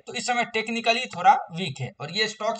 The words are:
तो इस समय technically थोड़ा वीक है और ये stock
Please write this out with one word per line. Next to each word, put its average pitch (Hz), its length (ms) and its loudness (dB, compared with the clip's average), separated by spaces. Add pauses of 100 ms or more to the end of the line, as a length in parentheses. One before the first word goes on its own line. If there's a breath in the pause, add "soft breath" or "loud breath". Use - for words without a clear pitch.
तो 202 60 -10
इस 240 140 -6
समय 240 180 0
technically 233 600 0
थोड़ा 175 280 6
वीक 165 460 -4
है 123 100 -6 (100)
और 151 120 -8
ये 208 160 0
stock 220 320 -4